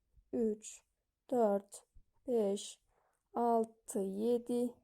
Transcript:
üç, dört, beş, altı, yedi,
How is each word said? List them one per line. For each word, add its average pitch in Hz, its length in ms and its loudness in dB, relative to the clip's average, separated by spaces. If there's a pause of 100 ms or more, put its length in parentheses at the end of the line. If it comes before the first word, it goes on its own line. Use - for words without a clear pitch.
(340)
üç, 220 500 -4 (480)
dört, 208 520 0 (440)
beş, 208 520 -2 (540)
altı, 233 640 0
yedi, 240 760 0 (100)